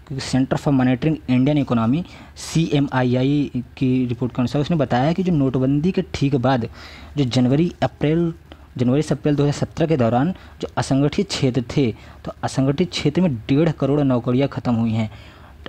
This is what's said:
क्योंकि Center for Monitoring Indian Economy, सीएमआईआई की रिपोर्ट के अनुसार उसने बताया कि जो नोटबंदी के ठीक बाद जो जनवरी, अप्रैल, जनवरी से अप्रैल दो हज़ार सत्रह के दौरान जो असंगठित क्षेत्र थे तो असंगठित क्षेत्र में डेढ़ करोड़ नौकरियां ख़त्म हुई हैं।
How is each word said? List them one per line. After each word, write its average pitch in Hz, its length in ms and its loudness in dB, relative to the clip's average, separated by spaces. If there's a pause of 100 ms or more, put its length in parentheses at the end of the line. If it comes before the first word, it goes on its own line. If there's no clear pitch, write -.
क्योंकि 135 200 -10
Center 135 300 0
for 147 160 0
Monitoring 131 420 2 (140)
Indian 131 300 4
Economy, 123 440 0 (340)
सीएमआईआई 131 1300 0 (140)
की 127 280 2
रिपोर्ट 123 260 -4
के 127 100 -4
अनुसार 135 200 0
उसने 165 160 0
बताया 135 360 2
कि 185 100 -2
जो 180 80 0
नोटबंदी 139 600 2
के 190 100 -2 (120)
ठीक 139 220 0
बाद 123 320 0 (500)
जो 143 80 2
जनवरी, 131 460 2 (120)
अप्रैल, 165 480 0 (460)
जनवरी 123 240 2
से 151 140 -2
अप्रैल 147 200 0
दो 143 80 2
हज़ार 143 100 2
सत्रह - 340 -2
के 156 100 2
दौरान 123 360 2 (280)
जो - 60 -8 (100)
असंगठित 139 520 0
क्षेत्र 127 340 0 (140)
थे 127 140 2 (340)
तो - 60 -10 (120)
असंगठित 143 480 0
क्षेत्र 151 300 0
में 160 140 2 (120)
डेढ़ 151 240 4
करोड़ 143 300 0
नौकरियां 127 480 2
ख़त्म 123 240 -4
हुई 113 180 0
हैं। 110 180 -2 (600)